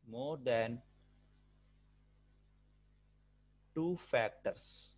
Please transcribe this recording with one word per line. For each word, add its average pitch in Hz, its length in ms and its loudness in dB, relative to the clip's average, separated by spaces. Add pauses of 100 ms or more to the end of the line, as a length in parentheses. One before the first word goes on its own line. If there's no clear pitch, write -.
more 135 340 -4
than 117 380 2 (3000)
two 170 240 0 (140)
factors. - 880 0